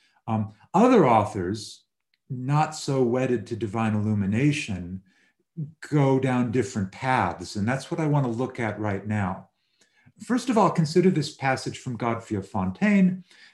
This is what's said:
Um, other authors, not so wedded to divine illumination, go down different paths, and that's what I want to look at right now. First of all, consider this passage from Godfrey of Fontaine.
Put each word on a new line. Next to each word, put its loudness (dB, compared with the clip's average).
Um, -2
other 6
authors, 0
not -2
so 0
wedded 0
to -6
divine -2
illumination, 0
go 4
down 0
different -2
paths, -2
and -2
that's -4
what -4
I -2
want 2
to -2
look -6
at -4
right -4
now. -4
First -2
of 2
all, 6
consider 4
this -2
passage -4
from -8
Godfrey -4
of -6
Fontaine. 2